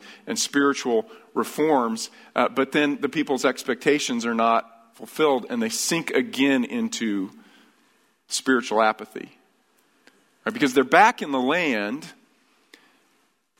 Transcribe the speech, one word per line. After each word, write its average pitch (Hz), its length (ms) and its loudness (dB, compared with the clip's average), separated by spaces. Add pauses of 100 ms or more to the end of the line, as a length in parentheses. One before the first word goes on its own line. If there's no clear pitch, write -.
(280)
and 113 100 -6
spiritual 135 680 0 (280)
reforms, 120 760 0 (260)
uh, 123 140 2
but 135 220 -2
then 147 300 0
the 139 80 -2
people's 143 360 -2
expectations 127 800 0
are 117 80 -2
not 113 360 2 (260)
fulfilled, 135 540 0
and 120 120 -4
they 110 80 -2
sink - 420 -4
again 127 520 0
into 113 680 -4 (960)
spiritual 117 540 0
apathy. - 560 -4 (1080)
Right? 107 80 -4
Because 127 200 0
they're 135 100 6
back 175 380 4
in 156 100 -6
the 135 80 0
land, 135 640 -2 (1500)